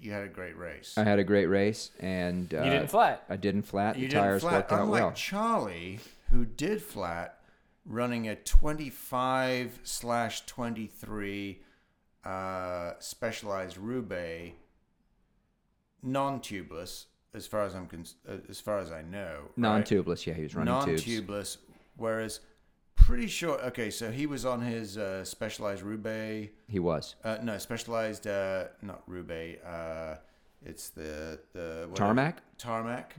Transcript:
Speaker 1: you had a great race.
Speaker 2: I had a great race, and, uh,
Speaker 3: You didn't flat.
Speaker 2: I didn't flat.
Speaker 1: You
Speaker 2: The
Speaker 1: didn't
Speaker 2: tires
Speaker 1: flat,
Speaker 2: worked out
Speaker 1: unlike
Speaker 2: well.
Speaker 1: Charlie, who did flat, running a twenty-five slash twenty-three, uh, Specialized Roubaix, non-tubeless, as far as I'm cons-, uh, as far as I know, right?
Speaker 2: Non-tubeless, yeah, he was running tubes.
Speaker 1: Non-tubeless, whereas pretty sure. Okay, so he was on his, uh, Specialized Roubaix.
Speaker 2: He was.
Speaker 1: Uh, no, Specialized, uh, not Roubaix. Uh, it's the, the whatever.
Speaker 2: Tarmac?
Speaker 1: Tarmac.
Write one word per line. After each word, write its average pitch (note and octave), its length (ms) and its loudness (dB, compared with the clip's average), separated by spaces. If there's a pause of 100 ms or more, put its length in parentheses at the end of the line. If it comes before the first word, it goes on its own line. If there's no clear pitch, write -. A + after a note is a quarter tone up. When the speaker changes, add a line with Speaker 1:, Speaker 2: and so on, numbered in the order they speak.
Speaker 1:
you G#2+ 120 -8
had G2+ 100 -4
a G2+ 60 -8
great F2 280 -12
race. E2 400 -12
Speaker 2:
I A2 60 4
had G#2 160 6
a G2 60 6
great G2 220 6
race, G2 520 2
and, F2+ 560 -2
uh, D#2 80 0
Speaker 3:
You E2 80 2
didn't E2+ 200 2
flat. G3+ 380 4
Speaker 2:
I - 80 -2
didn't G2 260 2
flat. G2+ 340 0
Speaker 1:
You B2+ 60 -4
Speaker 2:
The C3 80 -2
Speaker 1:
didn't C3+ 120 4
Speaker 2:
tires G2 200 4
Speaker 1:
flat, E3 100 2
Speaker 2:
worked - 200 2
out G#3 100 4
Speaker 1:
unlike G3+ 200 4
Speaker 2:
well. F2+ 100 2
Speaker 1:
Charlie, A2+ 840 -2 (320)
who A#2+ 140 10
did D3 360 -2
flat, F2 600 -6 (440)
running A#2 440 -2
a G#2 80 -4
twenty-five C3 1500 4
slash A#2 640 -4
twenty-three, G#2 1120 -8 (640)
uh, F#2 760 -4
Specialized G2 760 -6
Roubaix, F2+ 760 -6 (1500)
non-tubeless, G#2+ 1040 -6 (280)
as G#2+ 120 -12
far G#2+ 180 -2
as F#2 100 -4
I'm F#2 120 -10
cons-, E2+ 300 -14 (120)
uh, - 60 -8 (140)
as G2 120 -14
far G#2 180 -2
as F2 140 -6
I D#2+ 100 -10
know, E2+ 400 -10
right? - 160 -12
Speaker 2:
Non-tubeless, G#2 680 2
yeah, E2 80 -4
he D#2+ 80 -6
was D2+ 120 -8
running A#2 200 2 (100)
tubes. D#2+ 220 0
Speaker 1:
Non-tubeless, G2+ 500 -4 (400)
whereas A2 440 -4 (680)
pretty A#3+ 200 4
sure. E3 400 -2
Okay, A#2+ 240 -2
so A2 200 -6
he C3+ 160 -2
was C3+ 180 -6
on B2 160 -2
his, A2+ 380 -4
uh, F#2+ 260 -4
Specialized G#2 580 -6
Roubaix. A2 680 -6 (180)
Speaker 2:
He G#2 100 -2
was. E2 360 0 (100)
Speaker 1:
Uh, A2 180 -2
no, A2 160 -4
Specialized, A2 680 -4
uh, F#2+ 380 -2 (180)
not G2 240 -12
Roubaix. E2+ 580 -10
Uh, D#2+ 520 -8 (480)
it's - 260 -14
the, D#2 500 -10 (120)
the E2 380 -8
whatever. F2+ 40 -12
Speaker 2:
Tarmac? A#2+ 480 2 (160)
Speaker 1:
Tarmac. A#2 600 -6